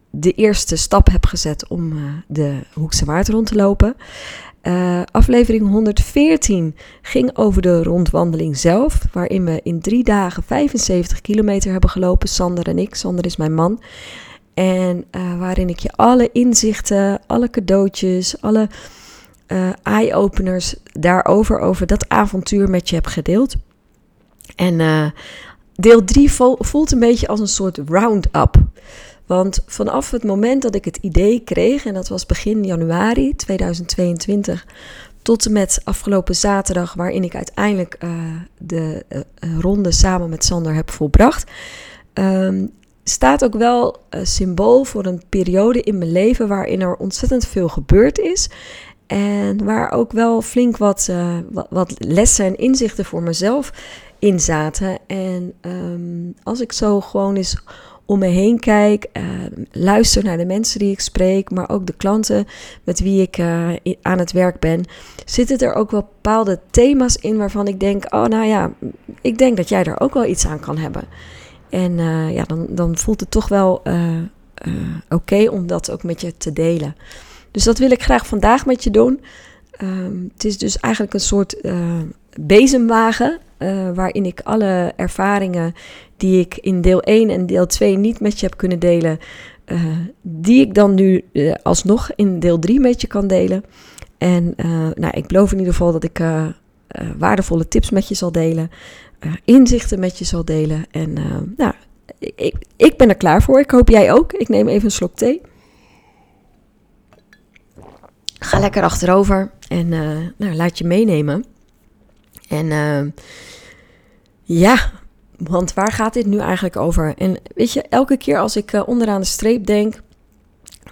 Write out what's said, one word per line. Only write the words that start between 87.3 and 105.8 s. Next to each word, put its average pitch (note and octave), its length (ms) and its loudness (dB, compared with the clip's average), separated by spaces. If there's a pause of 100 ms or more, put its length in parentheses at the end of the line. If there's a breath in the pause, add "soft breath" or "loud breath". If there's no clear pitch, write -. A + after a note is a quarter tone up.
deel F#3 200 2
twee G3 320 2
niet A3 220 0
met G#3 200 -2
je G3 60 -2
heb - 120 -6
kunnen F3+ 220 -2
delen, E3 400 2 (460 loud breath)
eh, E3+ 200 -2 (360)
die F#3 400 4
ik G#3+ 120 0
dan G3+ 200 6
nu, F#3+ 300 4 (100)
eh, D3 200 2 (100)
alsnog G3 520 0
in F#3+ 240 0
deel E3+ 200 2
drie G#3 200 2
met B3 220 2
je A3+ 60 -6
kan G3+ 200 -4
delen. F#3+ 360 0 (540 loud breath)
En, F3 380 0
eh, E3 400 -2
nou, - 220 -4
ik - 100 -6
beloof F#3+ 240 4
in G3 60 -2
ieder F3+ 160 0
geval F3 180 2
dat D#3+ 120 -4
ik, E3 160 -6
eh, D#3+ 260 -2 (420)
eh, - 200 -12 (100)
waardevolle F3 500 0
tips - 220 0
met G3 180 0
je G3+ 80 -6
zal F3 160 -4
delen, E3 400 -2 (480 loud breath)
eh, D#3+ 140 -8 (120)
inzichten A#3+ 540 6
met F3+ 180 -4
je F3 80 -10
zal E3 200 -4
delen. D#3 460 -2
En, D3+ 260 -6
eh, - 240 -4 (160)
nou, D4 160 0 (460)
ik, - 160 -12
ik, - 200 -4 (200)
ik - 220 6
ben B3 120 6
er F#3+ 60 2
klaar E3+ 260 4
voor. C4+ 180 4
Ik C#4+ 120 0
hoop B3 180 6
jij G#3 240 6
ook. D4 200 4
Ik F#4+ 160 -4
neem G#3+ 180 2
even G#3 180 0
een G#3 60 0
slok - 240 -6
thee. B3+ 260 -2 (3000 soft breath)